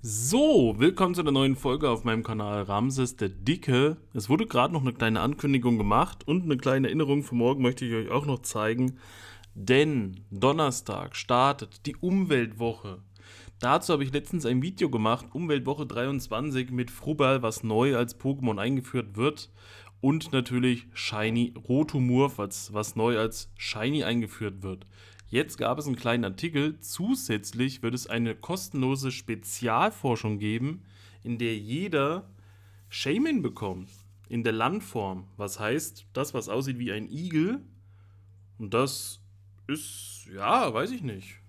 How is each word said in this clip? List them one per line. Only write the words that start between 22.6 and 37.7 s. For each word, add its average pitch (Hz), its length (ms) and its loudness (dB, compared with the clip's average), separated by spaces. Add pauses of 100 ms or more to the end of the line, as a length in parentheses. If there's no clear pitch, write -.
was 107 220 -4
neu 113 240 2
als - 360 -4
Shiny 127 480 -2
eingeführt 104 600 -4
wird. 95 240 -8 (400)
Jetzt - 300 -2
gab 120 220 0
es 143 80 -6
einen 131 80 0
kleinen 117 300 0
Artikel. 151 560 -2
Zusätzlich 131 1000 -2
wird 117 120 -2
es 123 120 -6
eine 117 300 -2
kostenlose 135 760 -2
Spezialforschung 117 1300 -2
geben, 117 420 -2 (420)
in 117 140 -4
der 113 180 -2
jeder 151 760 -2 (600)
Shaman 247 520 0
bekommt. 95 480 -4 (380)
In 117 160 -2
der 113 80 2
Landform. 110 760 -2 (100)
Was 101 200 -6
heißt, 123 540 -4
das, 139 220 -4
was 117 160 -6
aussieht 131 300 -2
wie 120 120 -4
ein 107 180 -6
Igel. 170 520 0 (960)